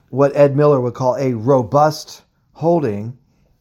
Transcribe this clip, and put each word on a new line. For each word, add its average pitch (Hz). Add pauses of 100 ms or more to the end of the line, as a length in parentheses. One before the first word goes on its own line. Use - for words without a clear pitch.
(100)
what 135
Ed 143
Miller 147
would 123
call 127
a 131
robust 131 (300)
holding, 123 (440)